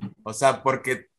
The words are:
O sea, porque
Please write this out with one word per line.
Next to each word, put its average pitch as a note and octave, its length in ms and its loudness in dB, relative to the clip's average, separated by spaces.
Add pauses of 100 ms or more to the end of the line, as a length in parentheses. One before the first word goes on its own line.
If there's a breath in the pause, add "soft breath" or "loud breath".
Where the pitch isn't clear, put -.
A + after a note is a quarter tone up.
(240)
O G#2+ 100 -8
sea, C3 300 2
porque B2+ 420 -2 (140)